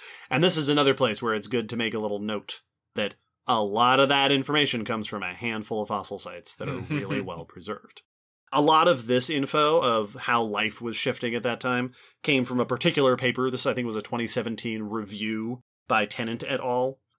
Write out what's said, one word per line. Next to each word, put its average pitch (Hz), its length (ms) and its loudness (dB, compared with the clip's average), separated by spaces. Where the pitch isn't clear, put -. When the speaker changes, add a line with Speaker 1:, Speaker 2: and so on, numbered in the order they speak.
Speaker 1:
And 135 140 2
this 180 140 4
is 143 100 0
another 143 260 6
place 113 280 0
where 113 120 0
it's 104 140 -4
good 110 220 -2
to 117 80 -6
make 113 160 -2
a 113 60 -2
little 104 200 -2
note 104 420 -6
that 104 200 -4
a 113 160 2
lot 120 360 4
of 139 100 6
that 139 220 4
information 135 540 0
comes 110 220 -4
from 101 160 -6
a 90 100 -8
handful 110 480 -6
of 101 60 -4
fossil 101 320 -4
sites 90 360 -12
that - 140 -8
are 92 80 -6
Speaker 2:
<laughs> 92 120 -10
Speaker 1:
really 143 320 -4
well 85 240 -10
preserved. - 560 -14
A 139 100 4
lot 156 260 6
of 123 200 2
this 127 220 2
info 151 500 2
of 113 360 0
how 120 280 2
life 107 380 -2
was 117 140 -6
shifting 120 380 -2
at 113 100 -2
that 117 180 -2
time 127 320 -2
came 135 200 2
from 123 160 -2
a 113 60 2
particular 127 500 4
paper. 127 340 0
This, 123 160 -2
I 127 80 2
think, 120 120 -2
was 113 100 -4
a 107 60 -2
twenty 117 260 -4
seventeen 110 560 -4
review 110 800 -6
by 110 200 4
Tennant 113 400 -6
et 131 120 -2
al. 127 400 -2